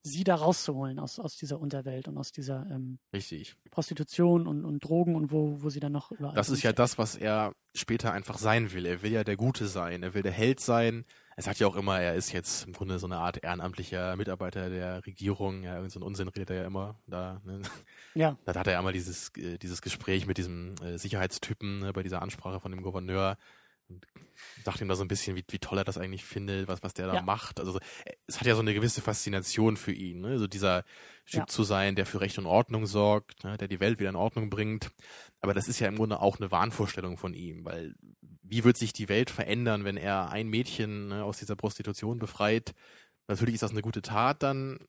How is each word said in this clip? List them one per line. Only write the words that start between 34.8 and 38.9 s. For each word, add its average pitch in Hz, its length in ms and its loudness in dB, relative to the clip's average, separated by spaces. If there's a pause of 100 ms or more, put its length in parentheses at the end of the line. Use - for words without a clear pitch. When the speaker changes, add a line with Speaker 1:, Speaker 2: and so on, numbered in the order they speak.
Speaker 2:
Aber 101 100 2
das 98 160 2
ist 120 120 0
ja 107 80 4
im 104 80 0
Grunde 107 260 2
auch 98 180 4
eine 95 100 -2
Wahnvorstellung 92 680 0
von 90 160 -6
ihm, 85 320 -10
weil 85 280 -8 (520)
wie 110 180 0
wird 123 140 12
sich 113 160 0